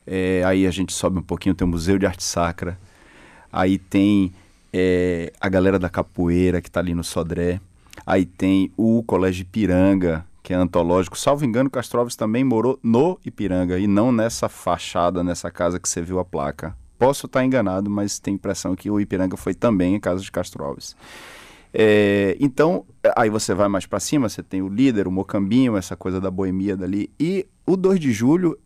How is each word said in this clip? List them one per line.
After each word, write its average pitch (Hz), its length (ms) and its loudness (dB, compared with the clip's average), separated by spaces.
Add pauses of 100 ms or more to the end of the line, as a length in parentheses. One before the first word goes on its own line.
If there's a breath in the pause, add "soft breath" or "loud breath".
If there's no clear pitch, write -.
É, 92 380 0
aí 95 220 4
a 90 40 2
gente 87 220 -4
sobe 92 260 -2
um 82 40 -4
pouquinho, 87 320 -2
tem 92 120 0
o 87 40 0
Museu 85 280 0
de 98 80 2
Arte 90 160 -4
Sacra. 85 560 -4 (760 loud breath)
Aí 92 260 2
tem, 98 540 2 (400 soft breath)
é, 90 680 0
a 101 80 -2
galera 95 300 4
da 90 100 -2
capoeira 87 720 0
que - 100 -18
tá 87 100 -2
ali 87 140 -4
no 85 80 -4
Sodré. 87 580 -4 (460 loud breath)
Aí 95 180 2
tem 95 520 0
o 113 260 2
Colégio 92 400 0
Ipiranga, 90 800 2 (180)
que - 100 -6
é 90 40 0
antológico. 90 640 0
Salvo 143 260 0
engano, 123 240 0
Castro 127 300 -4
Alves 120 160 -2
também 117 300 0
morou 123 360 2
no 135 460 2
Ipiranga 90 540 -2
e 104 80 0
não 104 240 4
nessa 113 360 0
fachada, 87 760 -2
nessa 87 260 -6
casa 87 300 -2
que - 80 -6
você - 120 -4
viu 90 200 -4
a 90 40 -6
placa. 73 520 -8 (200)
Posso 135 300 0
tá 127 180 -2
enganado, 101 460 0
mas 101 300 -4
tem 101 140 -4
impressão 95 420 -6
que - 120 -10
o 104 120 0
Ipiranga 95 360 -2
foi 95 180 -6
também 98 420 0
a 104 40 -4
casa 95 220 -2
de 101 80 -14
Castro - 320 -8
Alves. 71 320 -12 (800 loud breath)
É, 101 680 4
então, 151 460 0 (300)
aí 117 120 4
você 107 260 -2
vai 101 140 2
mais 98 180 -2
pra 101 140 -4
cima, 139 280 0
você 95 140 -8
tem 95 200 -6
o 95 60 -4
Líder, 104 400 2
o - 20 -2
Mocambinho, 101 680 0
essa 92 200 -6
coisa 92 240 -4
da 95 100 -4
boemia 95 460 -2
dali. 95 420 -4
E 180 280 -2 (200)
o 185 100 2
dois 190 220 2
de 143 140 0
Julho 151 540 2